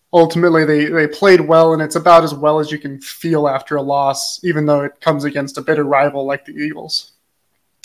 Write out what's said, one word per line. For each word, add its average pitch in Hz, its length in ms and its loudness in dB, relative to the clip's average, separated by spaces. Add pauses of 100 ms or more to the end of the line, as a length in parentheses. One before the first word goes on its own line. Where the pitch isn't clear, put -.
(140)
ultimately 165 500 4
they, 151 220 0
they 156 200 0
played 180 360 4
well, 160 320 4
and 156 80 -2
it's 156 160 -4
about 165 260 6
as 151 100 -4
well 151 260 0
as 151 120 -4
you 151 80 -8
can 139 220 -14
feel 151 480 -2
after 139 260 -6
a 143 60 -2
loss, 139 640 -4
even 151 200 -2
though 147 200 0
it - 160 -12
comes 147 240 -2
against 139 320 -8
a 139 40 -12
bitter 151 220 -2
rival 143 420 -2
like 139 200 -8
the 151 80 -20
Eagles. - 580 -10 (720)